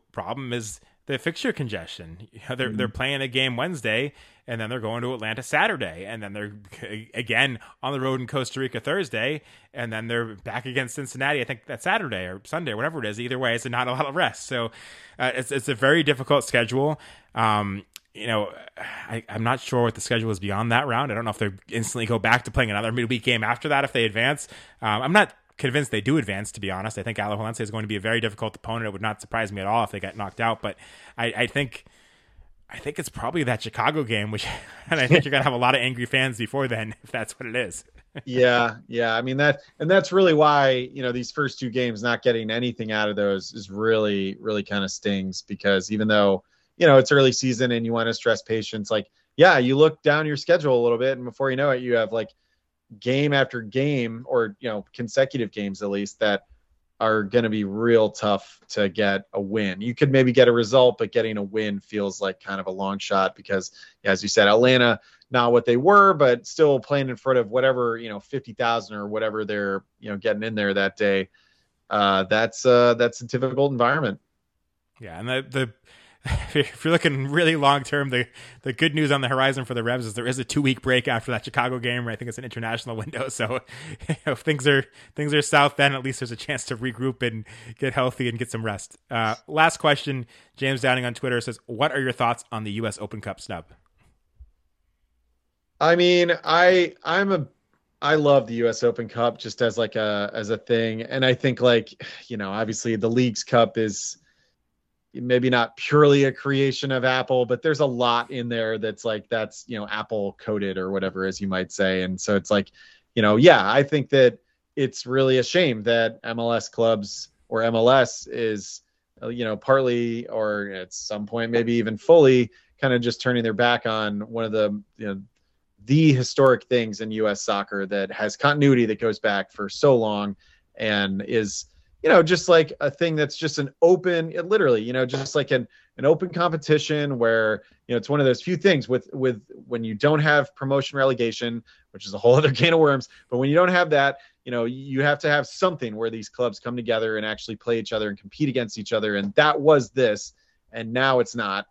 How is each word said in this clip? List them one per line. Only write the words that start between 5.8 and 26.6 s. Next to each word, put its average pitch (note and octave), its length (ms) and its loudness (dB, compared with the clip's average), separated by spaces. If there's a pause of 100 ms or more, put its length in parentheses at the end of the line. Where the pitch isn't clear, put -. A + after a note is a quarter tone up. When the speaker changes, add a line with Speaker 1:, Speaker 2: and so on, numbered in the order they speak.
Speaker 1:
and A2 160 -12
then G2+ 120 -14
they're G#2 200 -10 (260)
g-, G#2+ 340 -14
again A#2+ 460 -2 (240)
on C3+ 100 -4
the C3+ 60 -6
road C3 220 -4
in A#2+ 60 -8
Costa C3 320 -6
Rica B2+ 200 -6
Thursday, C#3+ 640 -4 (320)
and A#2 200 -8
then A2 140 -8
they're A#2 280 -4
back A2+ 300 -10
against B2+ 300 -6
Cincinnati, C3+ 460 -4
I - 20 -4
think, B2 240 -10
that B2+ 160 -12
Saturday D3 420 -4
or F#2 180 -12
Sunday D#3 280 -8
or G#2 40 -4
whatever C#3+ 280 -4
it G#2+ 40 -4
is. G#2 120 -8
Either B2 180 -6
way, A#2+ 180 0
it's A#2 100 -8
not B2 220 -2
a B2 40 -4
lot C#3+ 140 -2
of C#3 100 -10
rest. E3+ 320 -2
So, A#2 240 -4 (480)
uh, B2+ 160 0
it's, B2+ 160 -6
it's C#3 180 -4
a B2+ 60 -2
very C#3+ 280 4
difficult C3+ 400 2
schedule. C3 560 0 (360)
Um, G#2 500 0 (280)
you G#2+ 140 -10
know, G#2+ 240 -2 (260)
I, - 520 -12
I'm A2+ 140 -6
not B2+ 180 0
sure A#2+ 220 0
what A2+ 120 0
the - 60 -12
schedule A2+ 300 -2
is F#2+ 80 -4
beyond G2+ 320 -2
that C3 140 2
round. B2+ 260 -2
I G2+ 40 -4
don't A#2 80 -6
know A2 80 -4
if - 60 -8
they G#2 140 -4 (180)
instantly A2+ 360 -4
go A2+ 140 0
back A2+ 260 2
to A2+ 60 -14
playing A#2+ 200 -2
another A2 200 -2
midweek A#2+ 320 -4
game A#2 200 0
after A#2 260 -4
that C#3 140 2
if C#3 100 -6
they A#2 120 2
advance. A#2 420 -2 (340)
Um, A2 200 -2
I'm C#3 120 -2
not G#3 200 2 (240)
convinced C3+ 340 -2
they G#2+ 100 -2
do C3+ 160 0
advance, G#2 360 -6
to A2+ 60 -16
be G2 120 -6